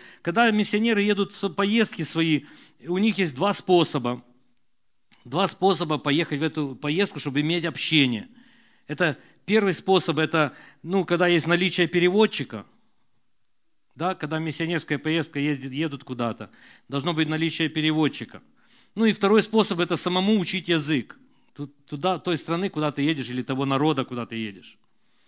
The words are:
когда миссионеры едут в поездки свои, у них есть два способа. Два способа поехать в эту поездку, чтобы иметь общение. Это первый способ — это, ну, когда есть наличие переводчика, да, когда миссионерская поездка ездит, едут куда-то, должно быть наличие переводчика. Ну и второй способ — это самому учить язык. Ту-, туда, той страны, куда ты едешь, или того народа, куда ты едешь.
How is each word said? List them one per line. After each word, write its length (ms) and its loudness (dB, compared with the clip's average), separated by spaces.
когда 300 2
миссионеры 500 2
едут 320 0
в 160 -4
поездки 540 0
свои, 400 0
у 100 -2
них 200 2
есть 180 -2
два 160 2
способа. 720 2
Два 240 0
способа 480 0
поехать 420 0
в 40 -4
эту 320 -4
поездку, 440 -2
чтобы 220 -2
иметь 240 0
общение. 640 0
Это 300 -2
первый 280 2
способ — 440 2
это, 380 0
ну, 220 0
когда 240 2
есть 180 2
наличие 420 2
переводчика, 800 0
да, 200 -2
когда 240 -4
миссионерская 580 -2
поездка 420 -2
ездит, 340 -4
едут 320 -6
куда-то, 440 -6
должно 260 -2
быть 140 0
наличие 400 -2
переводчика. 760 -2
Ну 100 2
и 80 6
второй 280 4
способ — 380 2
это 160 0
самому 440 2
учить 280 -4
язык. 500 0
Ту-, 120 -10
туда, 320 -2
той 180 -2
страны, 320 -4
куда 220 -2
ты 100 -4
едешь, 280 -2
или 120 -6
того 240 -2
народа, 400 2
куда 200 -8
ты 100 -10
едешь. 420 -12